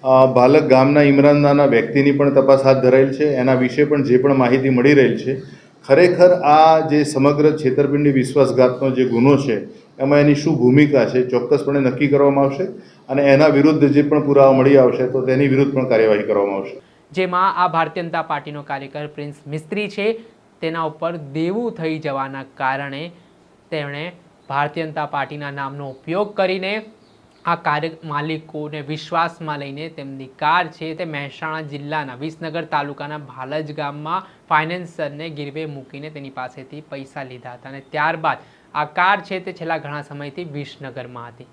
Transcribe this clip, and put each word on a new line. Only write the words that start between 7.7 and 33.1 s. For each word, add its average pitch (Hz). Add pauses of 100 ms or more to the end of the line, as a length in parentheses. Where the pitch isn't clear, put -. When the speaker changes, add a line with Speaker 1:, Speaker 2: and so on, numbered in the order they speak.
Speaker 1:
વિશ્વાસઘાતનો 127
જે 123
ગુનો 123
છે 117 (160)
એમાં 143
એની 147
શું 147
ભૂમિકા 131
છે 123
ચોક્કસપણે 139
નક્કી 135
કરવામાં 139
આવશે 139 (460)
અને 139
એના 139
વિરુદ્ધ 143
જે 135
પણ 143
પુરાવા 139
મળી 135
આવશે 127
તો 127
તેની 135
વિરુદ્ધ 139
પણ 131
કાર્યવાહી 110
કરવામાં 101
આવશે. - (300)
Speaker 2:
જેમાં 180
આ 180
ભારતીય 165
જનતા 170
પાર્ટીનો 147
કાર્યકર 139
પ્રિન્સ 147 (120)
મિસ્ત્રી 156
છે, 202 (480)
તેના 165
ઉપર 165
દેવું 165
થઈ 160
જવાના 135
કારણે 139 (600)
તેમણે 151 (380)
ભારતીય 147
જનતા 151
પાર્ટીના 143
નામનો 139
ઉપયોગ 190
કરીને 190 (640)
આ 170
કાર 160 (220)
માલિકોને 151
વિશ્વાસમાં 156
લઈને 143
તેમની 139
કાર 160
છે 156
તે 175
મહેસાણા 156
જિલ્લાના 143
વિસનગર 160
તાલુકાના 143